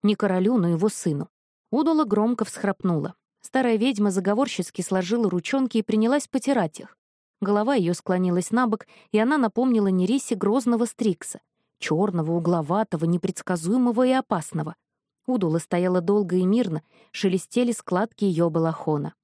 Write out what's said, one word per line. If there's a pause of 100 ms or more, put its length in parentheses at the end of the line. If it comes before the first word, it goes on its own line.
"Не
королю,
но
его
сыну". (420)
Удула
громко
всхрапнула. (260)
Старая
ведьма
заговорщицки
сложила
ручонки
и
принялась
потирать
их. (440)
Голова
её
склонилась
набок, (240)
и
она
напомнила
Нерисе
грозного
Стрикса, (400)
чёрного,
угловатого,
непредсказуемого
и
опасного. (500)
Удула
стояла
долго
и
мирно, (280)
шелестели
складки
её
балахона.